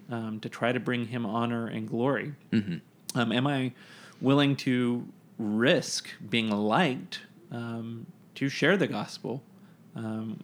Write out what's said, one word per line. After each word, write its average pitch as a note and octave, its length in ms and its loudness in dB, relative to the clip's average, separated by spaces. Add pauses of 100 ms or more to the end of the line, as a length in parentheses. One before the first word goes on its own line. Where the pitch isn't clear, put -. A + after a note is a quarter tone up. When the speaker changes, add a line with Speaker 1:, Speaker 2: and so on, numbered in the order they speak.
(100)
Speaker 1:
um, A2 300 -6
to A#2 80 -8
try A#2 240 0
to B2+ 80 2
bring A#2+ 260 0
him A#2 200 -4
honor A#2 400 0
and A2 220 -6
glory? B2+ 460 0 (180)
Speaker 2:
Mm-hmm. G2 240 2 (420)
Speaker 1:
Um, A#2 140 2
am B2 140 2
I C3 260 0 (480)
willing C#3 360 6
to B2 500 2 (320)
risk A#2 720 2 (200)
being A2+ 220 2
liked, A2+ 680 0 (300)
um, A#2 560 -8 (300)
to C3+ 120 0
share D3 280 4
the D#3+ 100 4
gospel, G#2 560 -6 (540)
um, A2 480 -6